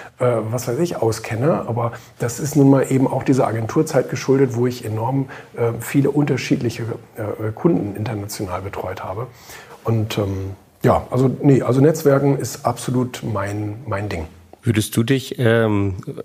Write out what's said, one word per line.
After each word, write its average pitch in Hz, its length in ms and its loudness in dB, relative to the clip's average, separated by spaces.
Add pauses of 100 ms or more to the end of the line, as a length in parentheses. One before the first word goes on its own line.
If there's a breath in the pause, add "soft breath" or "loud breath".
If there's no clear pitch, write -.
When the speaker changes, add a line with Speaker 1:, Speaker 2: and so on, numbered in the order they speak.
(180 loud breath)
Speaker 1:
äh, 123 80 2 (240)
was 123 180 -4
weiß 123 120 -2
ich 170 160 -2
auskenne. 113 720 0
Aber 117 260 -2 (260 loud breath)
das 117 200 -4
ist 143 160 -4
nun 139 140 8
mal 135 220 6
eben 135 160 4
auch 127 160 -2
dieser 127 240 2
Agenturzeit 113 640 0
geschuldet, 131 460 2
wo 123 100 2
ich 123 180 -4
enorm, 117 460 -2 (260 loud breath)
äh, 117 240 0
viele 143 300 2
unterschiedliche, 139 720 0 (340)
äh, 107 380 -4
Kunden 101 420 0
international 101 640 -6
betreut 95 420 -8
habe. 101 260 -8 (560 loud breath)
Und, 113 340 0
ähm, 98 320 -2 (340)
ja, - 260 4
also, 127 180 2 (140)
nee, 139 180 6
also 127 200 2
Netzwerken 139 580 4
ist - 260 -6
absolut 123 600 -2
mein, 104 540 -4 (100)
mein 101 200 -4
Ding. 82 180 -6 (360)
Speaker 2:
Würdest 110 340 0
du 117 60 4
dich, 127 340 0
ähm, 107 600 2 (280)